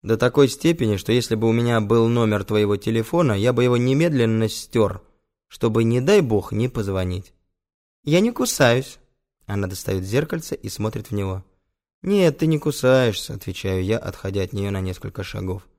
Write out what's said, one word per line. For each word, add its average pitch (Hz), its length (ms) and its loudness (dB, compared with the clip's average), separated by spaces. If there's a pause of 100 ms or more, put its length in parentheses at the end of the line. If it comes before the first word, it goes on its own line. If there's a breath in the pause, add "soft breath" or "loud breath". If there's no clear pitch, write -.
«До 110 160 0
такой 131 300 4
степени, 131 480 0
что 113 160 -4
если 117 220 0
бы 110 140 0
у 113 40 4
меня 117 280 2
был 113 280 2
номер 110 360 2
твоего 104 320 2
телефона, 113 560 0
я 110 220 2
бы 123 100 2
его 123 140 2
немедленно 123 720 2
стер, 101 520 -2 (460)
чтобы, 117 360 0
не 120 180 2
дай 196 180 4
бог, 110 320 0
не 113 160 -2
позвонить». 95 640 -4 (720)
«Я 160 160 4
не 233 120 2
кусаюсь». 131 680 0 (480)
Она 101 200 -4
достает 95 380 -6
зеркальце 147 520 -4
и - 120 -12
смотрит 107 420 -6
в 107 40 -6
него. 95 280 -4 (600)
«Нет, 185 340 2
ты 160 100 0
не 160 120 2
кусаешься», 127 760 0
отвечаю 95 500 -6
я, 107 140 0
отходя 98 460 -6
от 90 100 -6
нее 101 180 -4
на 95 120 -4
несколько 92 400 -8
шагов. 92 440 -8 (120)